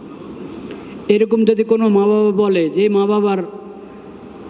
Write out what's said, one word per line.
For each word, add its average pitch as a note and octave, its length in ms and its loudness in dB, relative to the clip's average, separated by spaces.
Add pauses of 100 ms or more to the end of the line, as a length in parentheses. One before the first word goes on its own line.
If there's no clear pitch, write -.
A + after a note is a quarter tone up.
(1080)
এরকম G#3+ 380 4
যদি A3 180 4
কোনো A3+ 260 2
মা G3+ 180 4
বাবা G#3+ 240 4
বলে, F#3+ 380 2
যে F#3 200 2
মা G3+ 160 2
বাবার, G#3 320 2 (1120)